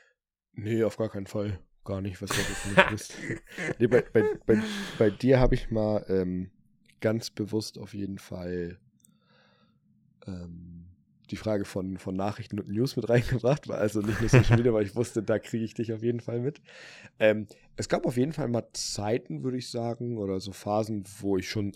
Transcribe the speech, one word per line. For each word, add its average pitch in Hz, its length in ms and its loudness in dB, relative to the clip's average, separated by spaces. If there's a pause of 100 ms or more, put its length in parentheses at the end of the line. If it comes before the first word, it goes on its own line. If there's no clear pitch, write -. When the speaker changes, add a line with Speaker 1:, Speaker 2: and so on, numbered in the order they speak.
(540)
Speaker 1:
Nee, 110 300 0
auf 101 140 2
gar 110 120 0
keinen 98 180 -8
Fall. 104 320 -4 (260)
Gar 98 160 -4
nicht, 98 200 -6
was 98 100 -6
du - 60 0
jetzt 98 280 -4
nicht 98 240 4
Speaker 2:
<laughs> - 0 -
Speaker 1:
bist. - 280 -8 (600)
Nee, 120 80 4
bei, 113 140 4
bei, - 220 2 (220)
bei, 113 160 4 (360)
bei 107 120 4
dir 127 300 4
hab - 140 6
ich - 180 -2
mal, 107 380 0
ähm, 92 420 0 (500)
ganz 110 300 0
bewusst 107 460 -4
auf 101 160 -12
jeden 98 240 -6
Fall, 90 600 -6 (1500)
ähm, 87 600 -12 (460)
die 104 60 -4
Frage 104 280 0
von, 95 320 -6
von 92 180 -6
Nachrichten 101 440 -4
und - 100 -8
News 113 260 0
mit 117 140 -2
reingebracht, 120 580 4
weil - 120 -4
also 107 220 2
nicht 104 200 0
nur 110 80 2
Social 117 280 10
Media, 120 160 6
Speaker 2:
<laughs> - 0 -
Speaker 1:
weil 107 120 4
ich 98 100 -6
wusste, 117 280 0
da 104 160 2
kriege 113 260 -4
ich 104 80 -10
dich 113 200 -4
auf 110 100 -6
jeden 120 160 0
Fall 117 220 -6
mit. 139 200 -4 (580)
Ähm, 107 280 4 (280)
es - 140 -6
gab 185 160 0
auf 123 120 0
jeden 160 160 2
Fall 135 160 -4
mal 117 240 0
Zeiten, 127 720 -4
würde 127 140 -2
ich 123 120 -8
sagen, 117 480 -4
oder 98 220 -2
so 95 120 -8
Phasen, 104 520 -2 (160)
wo 98 180 2
ich 95 120 -2
schon 101 260 -2